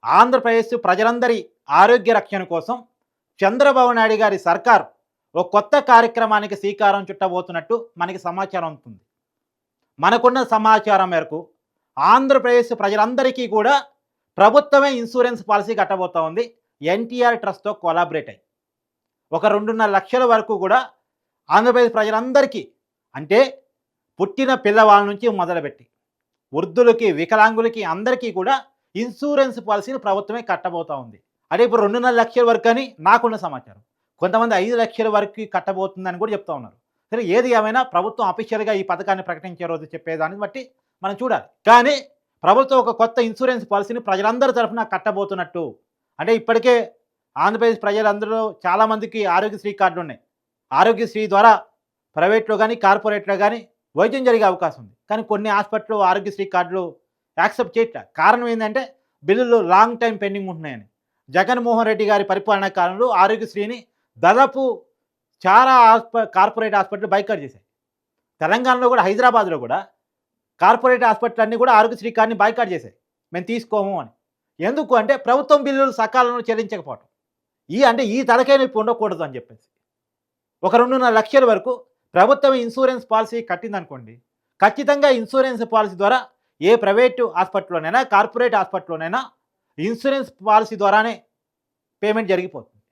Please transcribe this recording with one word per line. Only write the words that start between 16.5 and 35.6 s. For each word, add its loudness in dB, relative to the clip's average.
ఎన్టీఆర్ -2
ట్రస్ట్తో -8
కొలాబరేట్ -4
అయ్యి. -20
ఒక -2
రెండున్నర 0
లక్షల 0
వరకు 0
కూడా 0
ఆంధ్రప్రదేశ్ 2
ప్రజలందరికీ, -2
అంటే 0
పుట్టిన -2
పిల్లవాళ్ళ 4
నుంచి -4
మొదలుపెట్టి -6
వృద్ధులకి, 2
వికలాంగులకి, 0
అందరికీ -4
కూడా -2
ఇన్సూరెన్స్ -4
పాలసీని -6
ప్రభుత్వమే -6
కట్టబోతా -8
ఉంది. -18
అంటే 0
ఇప్పుడు 2
రెండున్నర 0
లక్షల 2
వరకు 2
అని 0
నాకున్న 2
సమాచారం. -12
కొంతమంది 0
ఐదు -2
లక్షల -2
వరకు -4
కట్టబోతుందని -8